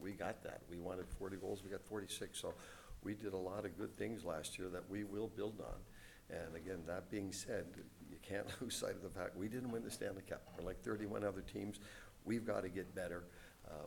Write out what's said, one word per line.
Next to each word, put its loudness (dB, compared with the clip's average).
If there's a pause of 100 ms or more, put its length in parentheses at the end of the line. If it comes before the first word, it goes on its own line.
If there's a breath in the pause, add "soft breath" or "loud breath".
We 0
got 0
that. -4
We -4
wanted 0 (120)
forty 0
goals. 0
We -6
got -2
forty-six. -2
So 0 (500 loud breath)
we 4
did 0
a 6
lot 2
of -4
good 0
things 2
last 2
year 0
that -2
we 2
will 2
build 0
on. -2 (580 loud breath)
And 0
again, 0
that 0
being 2
said, 0 (420)
you -8
can't 2
<laughs> -4
lose 2
sight 4
of -4
the -2
fact 0
we 4
didn't 0
win 2
the -2
Stanley 0
Cup. -2 (160)
We're 0
like 0
thirty-one 4
other 4
teams. 0 (460 loud breath)
We've 4
gotta 4
get 0
better. 0 (440 loud breath)
Uh, -4